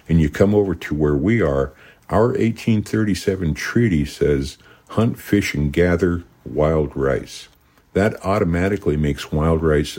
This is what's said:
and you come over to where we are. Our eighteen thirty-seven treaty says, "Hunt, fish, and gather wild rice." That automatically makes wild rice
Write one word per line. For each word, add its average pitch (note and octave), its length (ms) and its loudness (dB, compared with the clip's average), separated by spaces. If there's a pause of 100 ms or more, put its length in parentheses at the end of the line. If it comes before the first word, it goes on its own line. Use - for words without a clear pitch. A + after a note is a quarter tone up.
and E2 140 4
you D2+ 80 4
come G2+ 260 2
over G2 200 2
to - 200 -8
where D2+ 220 2
we G#2 240 2
are. C#2 320 0 (380)
Our A2 260 2
eighteen A2 460 0
thirty-seven F#2+ 720 -2
treaty F#2 500 0
says, C#2 540 -2 (300)
"Hunt, A#2 300 -2
fish, - 360 -2
and D2 180 -2
gather F2 520 0 (200)
wild D2+ 500 0
rice." C2+ 540 -4 (460)
That G2+ 280 0
automatically F#2 760 0
makes D2 340 -2
wild D#2+ 300 0
rice D2+ 360 0